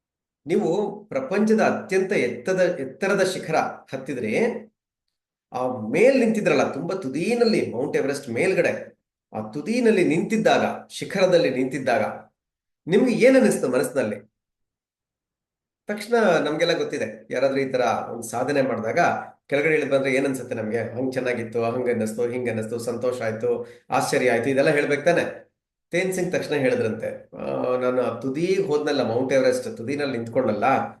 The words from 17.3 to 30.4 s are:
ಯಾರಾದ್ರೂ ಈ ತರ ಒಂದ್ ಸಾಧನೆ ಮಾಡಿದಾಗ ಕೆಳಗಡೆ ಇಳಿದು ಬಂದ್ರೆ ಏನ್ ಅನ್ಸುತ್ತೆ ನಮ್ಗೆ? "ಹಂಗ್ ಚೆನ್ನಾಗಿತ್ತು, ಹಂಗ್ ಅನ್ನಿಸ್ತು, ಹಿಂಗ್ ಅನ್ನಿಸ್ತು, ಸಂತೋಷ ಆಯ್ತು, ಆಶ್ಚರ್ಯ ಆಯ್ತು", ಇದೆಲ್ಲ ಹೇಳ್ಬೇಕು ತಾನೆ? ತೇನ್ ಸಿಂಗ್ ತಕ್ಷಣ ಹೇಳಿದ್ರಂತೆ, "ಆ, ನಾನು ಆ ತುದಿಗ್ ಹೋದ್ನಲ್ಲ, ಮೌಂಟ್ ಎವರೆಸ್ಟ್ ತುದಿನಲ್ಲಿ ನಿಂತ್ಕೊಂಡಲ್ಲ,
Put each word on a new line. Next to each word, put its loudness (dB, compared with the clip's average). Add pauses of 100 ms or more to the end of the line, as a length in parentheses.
ಯಾರಾದ್ರೂ 2
ಈ -2
ತರ 0 (280)
ಒಂದ್ -10
ಸಾಧನೆ -2
ಮಾಡಿದಾಗ -2 (480)
ಕೆಳಗಡೆ 2
ಇಳಿದು 0
ಬಂದ್ರೆ 2
ಏನ್ 2
ಅನ್ಸುತ್ತೆ -4
ನಮ್ಗೆ? -4
"ಹಂಗ್ -4
ಚೆನ್ನಾಗಿತ್ತು, -2
ಹಂಗ್ -2
ಅನ್ನಿಸ್ತು, 0
ಹಿಂಗ್ -4
ಅನ್ನಿಸ್ತು, -4
ಸಂತೋಷ -4
ಆಯ್ತು, -2 (220)
ಆಶ್ಚರ್ಯ 2
ಆಯ್ತು", 2
ಇದೆಲ್ಲ 4
ಹೇಳ್ಬೇಕು 2
ತಾನೆ? 0 (400)
ತೇನ್ 0
ಸಿಂಗ್ -2
ತಕ್ಷಣ -2
ಹೇಳಿದ್ರಂತೆ, -2
"ಆ, -2
ನಾನು 0
ಆ -2
ತುದಿಗ್ 0
ಹೋದ್ನಲ್ಲ, 0
ಮೌಂಟ್ 0
ಎವರೆಸ್ಟ್ 2
ತುದಿನಲ್ಲಿ -4
ನಿಂತ್ಕೊಂಡಲ್ಲ, -2 (360)